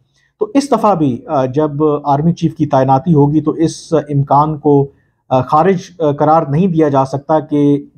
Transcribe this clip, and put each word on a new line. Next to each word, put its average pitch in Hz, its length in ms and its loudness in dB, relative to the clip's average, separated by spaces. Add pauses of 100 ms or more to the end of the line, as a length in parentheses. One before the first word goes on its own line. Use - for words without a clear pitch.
(400)
तो 208 160 -6
इस 277 180 0
दफ़ा 214 220 2
भी, 135 340 -2
अ, 139 160 0
जब 147 640 -2
आर्मी 147 260 0
चीफ 165 240 -4
की 151 80 -2
तैनाती 147 460 0
होगी 147 300 2
तो 147 140 -4
इस 156 340 -4 (200)
इम्कान 147 460 0
को, 143 380 0 (380)
अ, 131 100 2
खारिज, 175 580 0
अ, 147 120 0
करार 151 380 0
नहीं 165 180 0
दिया 156 220 0
जा 135 140 2
सकता 143 360 -2
कि 147 580 0